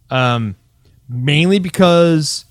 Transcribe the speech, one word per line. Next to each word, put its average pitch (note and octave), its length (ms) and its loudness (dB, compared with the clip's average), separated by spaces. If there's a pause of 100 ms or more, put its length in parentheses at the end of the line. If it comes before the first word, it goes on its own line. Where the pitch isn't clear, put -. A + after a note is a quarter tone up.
(120)
Um, A#2+ 440 -2 (540)
mainly D3 480 0
because E3+ 920 0